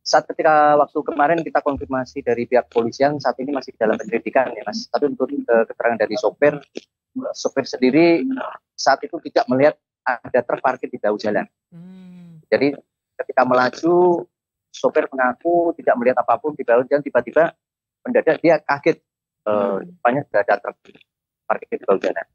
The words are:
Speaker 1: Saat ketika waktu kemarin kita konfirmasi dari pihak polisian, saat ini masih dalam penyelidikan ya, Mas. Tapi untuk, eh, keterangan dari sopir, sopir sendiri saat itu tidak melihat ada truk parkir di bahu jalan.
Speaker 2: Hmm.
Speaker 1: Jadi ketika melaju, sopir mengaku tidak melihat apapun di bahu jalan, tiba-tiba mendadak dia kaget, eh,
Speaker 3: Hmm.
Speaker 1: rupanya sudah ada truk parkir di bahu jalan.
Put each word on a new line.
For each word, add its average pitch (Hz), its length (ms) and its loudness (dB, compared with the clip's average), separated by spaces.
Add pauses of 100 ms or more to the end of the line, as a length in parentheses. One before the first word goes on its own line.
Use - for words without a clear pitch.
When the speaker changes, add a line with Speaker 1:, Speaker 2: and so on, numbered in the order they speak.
Speaker 1:
Saat - 260 0
ketika 151 480 4
waktu 147 260 2
kemarin 156 400 0
kita 147 200 -2
konfirmasi 135 600 -6
dari 120 240 -2
pihak 120 220 0
polisian, - 500 0
saat 139 220 -2
ini 143 140 -6
masih - 240 -8
dalam 110 180 0
penyelidikan 113 560 -2
ya, 107 140 -12
Mas. 110 240 -8
Tapi - 180 -2
untuk, 131 220 -2
eh, 131 360 2
keterangan 117 360 -2
dari 104 160 0
sopir, 143 400 0 (720)
sopir - 340 -6
sendiri 147 600 2 (480)
saat - 280 0
itu 151 220 -10
tidak 147 240 -2
melihat 135 280 4 (280)
ada 123 380 -2
truk 147 180 -4
parkir 127 300 -2
di - 80 -12
bahu 107 180 -2
jalan. 104 300 -2 (240)
Speaker 2:
Hmm. 180 760 -20
Speaker 1:
Jadi 139 260 2 (440)
ketika - 280 -2
melaju, 160 800 2 (460)
sopir - 360 -2
mengaku 160 720 -2
tidak - 180 0
melihat 123 240 0
apapun 123 380 -2
di 131 80 -10
bahu 120 200 4
jalan, 143 180 0
tiba-tiba 151 500 0 (480)
mendadak 127 400 0
dia 160 180 4
kaget, 147 460 -2 (380)
eh, 107 100 -2 (240)
Speaker 3:
Hmm. 95 80 -6
Speaker 1:
rupanya 120 400 -2
sudah 104 160 -2
ada 104 160 0
truk - 200 -10 (680)
parkir - 320 -6
di - 80 -12
bahu 98 160 0
jalan. 90 340 -6